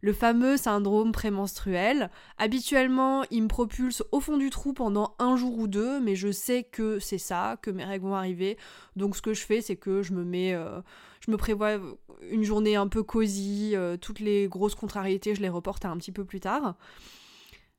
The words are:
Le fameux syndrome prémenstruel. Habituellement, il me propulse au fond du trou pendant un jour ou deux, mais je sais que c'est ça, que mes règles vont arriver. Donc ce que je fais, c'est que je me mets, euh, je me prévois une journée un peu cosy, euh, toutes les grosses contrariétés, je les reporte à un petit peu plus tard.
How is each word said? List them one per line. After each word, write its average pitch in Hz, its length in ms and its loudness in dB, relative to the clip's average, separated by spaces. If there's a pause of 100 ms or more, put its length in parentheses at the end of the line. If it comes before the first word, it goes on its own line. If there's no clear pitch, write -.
Le 202 120 4
fameux 240 420 4
syndrome 214 560 2
prémenstruel. 202 960 0 (280)
Habituellement, 262 920 2
il 226 120 2
me 220 60 2
propulse 240 540 0 (100)
au 277 80 4
fond 302 180 0
du 277 100 2
trou 277 240 -4
pendant 208 460 0
un 247 180 4
jour 247 220 0
ou 220 100 0
deux, 226 320 0
mais 208 160 2
je 202 160 -2
sais 247 320 -2
que 220 340 -2
c'est 202 200 -6
ça, 202 420 -4
que - 100 -6
mes 185 140 -4
règles 190 220 -6
vont 196 80 -2
arriver. 185 420 -2 (400)
Donc 196 180 0
ce - 60 -8
que 220 140 -2
je 208 100 -8
fais, 220 160 2
c'est 208 160 -4
que 190 240 0
je 190 140 -2
me 175 100 -2
mets, 180 300 0
euh, 165 260 -6 (400)
je - 100 -4
me 220 60 4
prévois 214 420 0 (520)
une 220 140 2
journée 214 320 4
un 202 120 2
peu 220 140 0
cosy, 202 720 0
euh, 175 240 0
toutes 208 220 -10
les 202 280 2
grosses 190 260 0
contrariétés, 196 600 -2
je 202 80 -4
les 185 80 0
reporte 175 340 -4
à 190 60 -2
un 170 80 -4
petit 185 140 -10
peu 202 120 -6
plus 190 160 -10
tard. 220 360 -2 (1040)